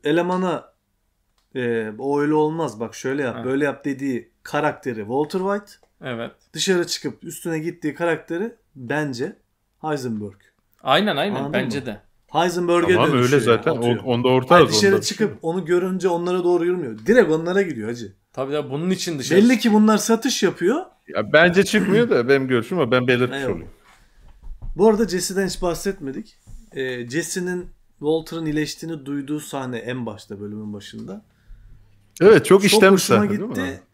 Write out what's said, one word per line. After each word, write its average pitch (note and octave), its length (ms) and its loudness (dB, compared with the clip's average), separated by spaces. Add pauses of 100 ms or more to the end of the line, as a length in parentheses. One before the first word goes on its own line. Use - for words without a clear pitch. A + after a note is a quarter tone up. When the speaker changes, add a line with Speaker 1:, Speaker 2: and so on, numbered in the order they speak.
Speaker 1:
Elemana, F3 680 -2 (800)
e, A#2 340 -2 (100)
"O C#3+ 220 -2
öyle D3+ 120 0
olmaz, D3+ 460 -2
bak A2 160 -8
şöyle C#3 280 -4
yap, A#2 120 -4
Speaker 2:
Ha. A#2 100 -12
Speaker 1:
böyle C#3 200 -2
yap." C3+ 200 -6
dediği C3+ 460 -6 (120)
karakteri D3 560 -4
Walter C#3+ 400 -4
White. G3+ 320 -6 (300)
Speaker 2:
Evet. A#2+ 300 -10 (220)
Speaker 1:
Dışarı F3 340 0
çıkıp - 360 -8
üstüne E3 360 -8
gittiği D#3 360 -6
karakteri E3+ 600 -4 (200)
bence C#3 600 -6 (460)
Heisenberg. B2 540 -6 (480)
Speaker 2:
Aynen, E3 340 0
aynen. F#3+ 180 -2
Speaker 1:
Anladın C#3+ 180 -6
Speaker 2:
Bence C3 260 -2
Speaker 1:
mı? B2+ 60 -10
Speaker 2:
de. G#2 160 -10 (300)
Speaker 1:
Heisenberg'e F3 600 2
Speaker 3:
Tamam, D3 180 4
Speaker 1:
dönüşüyor B2 120 4
Speaker 3:
öyle C3 120 4
Speaker 1:
yani, B2 80 4
Speaker 3:
zaten. A#2 280 2
O, A#2 60 -2
Speaker 1:
atıyor. A#2 260 0
Speaker 3:
onda B2 240 0
ortağız, B2+ 240 4
Speaker 1:
Hayır, E3 160 8
dışarı G3 240 2
Speaker 3:
onda - 100 2
bir - 40 -10
şey - 120 -6
Speaker 1:
çıkıp G#3+ 140 0
Speaker 3:
yok. - 100 -16
Speaker 1:
onu E3 240 -4
görünce F3+ 440 0
onlara F3 340 -2
doğru F3 220 2
yürümüyor. D#3+ 400 -4
Direkt G3+ 260 6
onlara E3+ 300 0
gidiyor A#2 280 -6
hacı. A2+ 240 -10 (200)
Speaker 2:
Tabii, C3+ 200 -6
tabii, C#3+ 160 -6
bunun D#3 200 -4
için F3+ 300 -4
dışarı C3+ 180 2
Speaker 1:
Belli G#3 60 8
Speaker 2:
çıkıyor. A#3+ 180 4
Speaker 1:
ki A3 120 2
bunlar G#3+ 240 6
satış A3+ 460 0
yapıyor. F#3+ 420 0 (220)
Speaker 3:
Ya, G#2 260 -4
bence F3 320 6
çıkmıyor A3 440 2
da B2 200 2
benim C3+ 180 4
görüşüm B2+ 320 0
o. B2 120 0
Ben B2+ 160 2
belirtmiş B2 320 0
Speaker 1:
Eyvallah. B2 160 -4
Speaker 3:
olayım. D#2+ 140 -14 (1080)
Speaker 1:
Bu G3+ 140 4
arada G#3 180 2
Jesse'den F#3 400 -4
hiç - 140 -8
bahsetmedik. F3 760 -6 (340)
Ee, B2+ 380 -8
Jesse'nin F3+ 600 -6 (300)
Walter'ın D#3+ 460 -4
iyileştiğini D3+ 600 -6
duyduğu C#3+ 340 -6
sahne C3 380 -8
en A#2+ 280 -8
başta, G2+ 340 -14
bölümün G#2 340 -12
başında. A2 520 -16 (960)
Speaker 3:
Evet, F#3+ 240 8
çok G3 160 8
Speaker 1:
Çok G#3 100 0
Speaker 3:
işten G#3 100 6
bir F#3+ 120 8
Speaker 1:
hoşuma - 260 4
Speaker 3:
sahne, G#3 100 2
değil G3+ 120 -2
mi? G#3+ 60 -6
Speaker 1:
gitti. - 340 -8 (120)